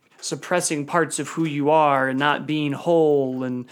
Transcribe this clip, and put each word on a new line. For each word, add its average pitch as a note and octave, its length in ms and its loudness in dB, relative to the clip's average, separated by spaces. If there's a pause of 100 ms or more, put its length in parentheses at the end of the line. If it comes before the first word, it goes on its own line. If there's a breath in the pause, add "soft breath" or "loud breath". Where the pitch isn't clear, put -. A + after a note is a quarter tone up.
(200 loud breath)
suppressing D#3 680 -4
parts E3 320 0
of C#3+ 120 -6
who E3 140 -2
you C#3+ 240 0
are D3 400 4
and C3 100 -2
not C#3+ 280 0
being D3+ 260 -2
whole C#3+ 720 2
and B2+ 300 -6